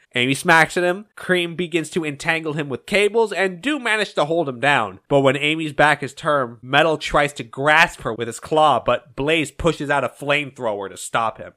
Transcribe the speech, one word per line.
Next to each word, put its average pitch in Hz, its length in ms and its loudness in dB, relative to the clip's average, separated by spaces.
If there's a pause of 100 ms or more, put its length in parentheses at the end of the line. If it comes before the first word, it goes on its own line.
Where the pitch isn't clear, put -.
(140)
Amy 127 200 2
smacks 160 440 4
at 180 60 0
him. 180 220 -2 (100)
Cream 175 400 -2
begins 160 340 -4
to 165 160 -4
entangle 156 480 -4
him 147 160 -4
with 123 160 -8
cables 208 460 2
and 180 300 -2
do 285 180 -2
manage 214 340 -2
to 156 120 2
hold 165 220 0
him 123 120 -8
down. 117 480 0
But 143 140 4
when 135 160 4
Amy's 151 360 -2
back 147 300 2
is 127 100 -10
turned, 135 480 -4
Metal 151 360 2
tries 147 360 0
to 123 100 -12
grasp 151 580 2
her 120 120 -4
with 113 140 -4
his 113 140 -10
claw, 151 440 2
but 120 300 -2
Blaze 151 360 -2
pushes 156 380 -4
out 143 140 0
a 120 60 -2
flamethrower 127 800 -4
to 90 80 -16
stop 113 400 -4
him. 90 200 -16